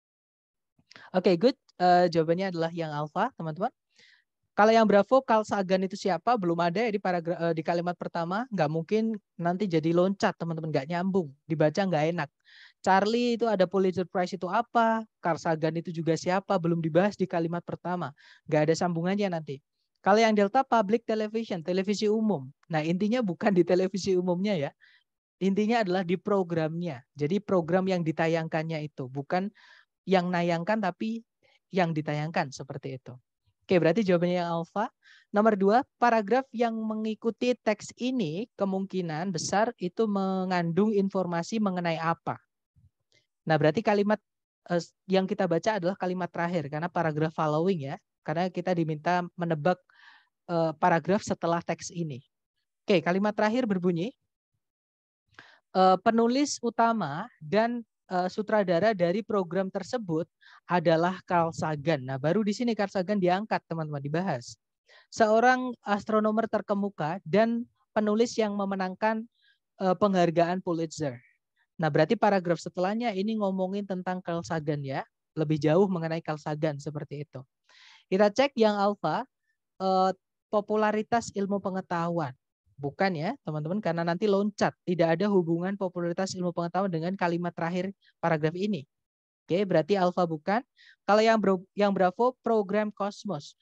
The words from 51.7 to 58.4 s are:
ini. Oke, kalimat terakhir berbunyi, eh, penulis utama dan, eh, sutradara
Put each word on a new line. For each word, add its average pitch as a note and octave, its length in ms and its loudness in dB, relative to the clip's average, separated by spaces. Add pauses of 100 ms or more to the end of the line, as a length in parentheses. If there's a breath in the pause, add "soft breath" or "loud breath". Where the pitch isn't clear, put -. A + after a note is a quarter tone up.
ini. D#3 240 -6 (640)
Oke, G3 160 2
kalimat F#3 320 0
terakhir G#3+ 400 0
berbunyi, F#3 400 0 (1600 loud breath)
eh, F#3 280 6
penulis A#3 560 2
utama A3+ 800 -2
dan, A3+ 480 -2 (240)
eh, F3+ 160 0
sutradara G3 720 0